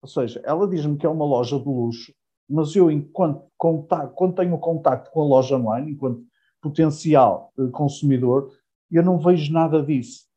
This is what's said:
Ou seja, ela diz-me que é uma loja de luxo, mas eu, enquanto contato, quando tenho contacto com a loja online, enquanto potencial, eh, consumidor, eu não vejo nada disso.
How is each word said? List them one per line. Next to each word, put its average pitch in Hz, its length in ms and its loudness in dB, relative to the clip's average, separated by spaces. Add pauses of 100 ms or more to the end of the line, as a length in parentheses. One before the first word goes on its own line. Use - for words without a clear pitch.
Ou 135 60 -20
seja, 120 360 -6
ela 165 240 -2
diz-me 151 280 -2
que 147 100 -4
é - 20 2
uma 156 160 -2
loja 127 360 0
de - 40 -14
luxo, 120 480 -4 (380)
mas 147 240 -2
eu, 180 160 6
enquanto 151 540 -2 (120)
contato, 156 580 -2
quando 180 200 0
tenho 180 240 -2
contacto 156 540 -2
com 160 100 0
a - 20 2
loja 131 320 4
online, 123 360 -4
enquanto 127 340 -8 (340)
potencial, 147 960 2
eh, 131 120 -2
consumidor, 135 800 0 (400)
eu 170 140 4
não 180 120 2
vejo 160 360 2
nada 160 280 2
disso. 139 460 -4 (100)